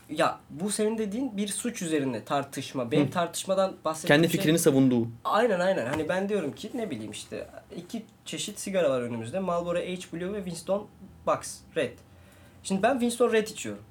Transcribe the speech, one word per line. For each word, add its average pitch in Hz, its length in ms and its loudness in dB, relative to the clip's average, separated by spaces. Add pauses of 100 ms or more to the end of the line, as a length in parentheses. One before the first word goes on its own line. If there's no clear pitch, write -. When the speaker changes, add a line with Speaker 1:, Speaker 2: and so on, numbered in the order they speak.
(100)
Speaker 1:
ya 156 300 2 (100)
bu 160 200 -4
senin 220 280 0
dediğin 220 380 -4
bir 202 120 -2
suç 233 340 -6
üzerine 135 420 0
tartışma. 135 680 -4
Benim 147 160 4
Speaker 2:
Hı. 139 40 -2
Speaker 1:
tartışmadan 185 760 0
bahsettiğim 156 240 -4 (140)
Speaker 2:
Kendi 165 100 4
Speaker 1:
şey 160 80 0
Speaker 2:
fikrini 160 180 4
savunduğu. 135 500 6 (160)
Speaker 1:
Aynen, 196 360 4
aynen. 180 260 2
Hani 151 220 -2
ben 190 200 0
diyorum 175 240 -2
ki, 202 220 -12
ne 220 160 -6
bileyim 107 200 -8
işte, - 380 -10 (280)
iki 202 280 -10 (200)
çeşit 202 360 -8
sigara 180 300 2
var 127 100 2
önümüzde. 120 400 -4
Marlboro 175 380 0
H 180 340 -6
Blue 180 200 -6
ve 208 120 -6
Winston 185 420 -4 (400)
Box - 320 -2 (180)
Red. 131 220 -2 (640)
Şimdi 190 200 0
ben 233 100 6
Winston 240 400 2
Red 214 160 4
içiyorum. - 420 -8